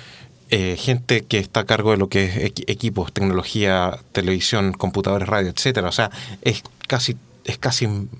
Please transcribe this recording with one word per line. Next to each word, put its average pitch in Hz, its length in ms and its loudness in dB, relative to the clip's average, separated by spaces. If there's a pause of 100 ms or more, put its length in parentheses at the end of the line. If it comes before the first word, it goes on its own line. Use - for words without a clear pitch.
(500)
eh, 92 280 0
gente 123 460 0
que 107 140 0
está 98 220 0
a 101 40 -2
cargo 107 280 4
de 107 40 6
lo 98 120 2
que 98 180 2
es 92 100 -2
equi-, - 300 -2
equipos, 98 460 -2
tecnología, 95 840 0 (140)
televisión, 95 600 0
computadores, 98 520 0
radio, 101 220 0
etcétera. 104 400 0
O - 40 -2
sea, 107 180 0 (320)
es - 200 0 (240)
casi, 123 300 -2 (280)
es - 120 -4
casi 120 320 0 (320)